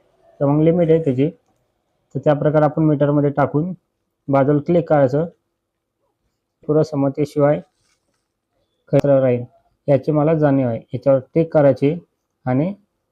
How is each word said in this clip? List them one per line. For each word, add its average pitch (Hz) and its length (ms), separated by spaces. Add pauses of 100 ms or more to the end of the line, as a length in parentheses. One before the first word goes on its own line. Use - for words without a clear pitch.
(400)
तर 147 60
मग 147 180
लिमिट 165 260
आहे 160 140
त्याची. 139 260 (840)
तर 139 80
त्या 151 100
प्रकारे 147 320
आपण 151 180
मीटरमध्ये 147 460
टाकून 147 420 (560)
बाजूला 139 380
क्लिक 170 240
करायचं. 143 360 (1400)
पूर्व 151 160
संमतीशिवाय 143 760 (1300)
खर्च 139 140
राहील 131 380 (440)
याची 143 240
मला 151 220
जाणीव 139 340
आहे, 113 120 (140)
याच्यावर 135 260 (140)
टिक 165 200
करायची 143 400 (520)
आणि 139 280 (380)